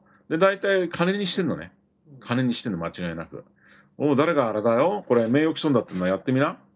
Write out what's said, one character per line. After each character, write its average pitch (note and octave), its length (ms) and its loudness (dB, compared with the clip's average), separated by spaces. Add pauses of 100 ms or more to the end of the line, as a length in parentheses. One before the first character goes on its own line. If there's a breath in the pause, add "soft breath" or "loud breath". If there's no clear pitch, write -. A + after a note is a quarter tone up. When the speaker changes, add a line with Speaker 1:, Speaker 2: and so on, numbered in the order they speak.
(300 soft breath)
Speaker 1:
で、 D#3+ 80 -2
大 G3 240 2
体 F#3+ 260 2
金 F3+ 300 -2
に G3+ 100 -4
し - 80 -4
て F#3+ 80 -2
ん D#3 40 -2
の F2+ 100 -4
ね。 E2 160 -14 (360)
Speaker 2:
う - 60 -20
ん。 - 60 -20
Speaker 1:
金 B2 220 -2
に A#2+ 100 2
し - 100 -10
て A#2+ 60 -6
ん - 20 -4
の、 F2+ 60 -4
間 E2 100 -4
違 E2+ 240 -8
い E2 40 -10
な E2 100 -10
く。 - 180 -16 (560 soft breath)
「お C#3+ 140 2
う、 - 20 2
誰 D#3+ 180 2
が C#3 140 2
あ G#2+ 60 -2
れ G#2+ 100 -2
だ A#2 120 2
よ？ F3+ 340 2
こ B2 60 4
れ、 A#2 120 4
名 C3+ 140 2
誉 D#3 120 0
毀 - 40 -14
損 D3+ 160 0
だ A2+ 80 2
っ - 40 -4
て - 100 -16
の F2+ 120 0
や F#2+ 80 2
っ G2 80 -4
て C3+ 80 -2
み C3 80 2
な。 D#3+ 180 -2 (180)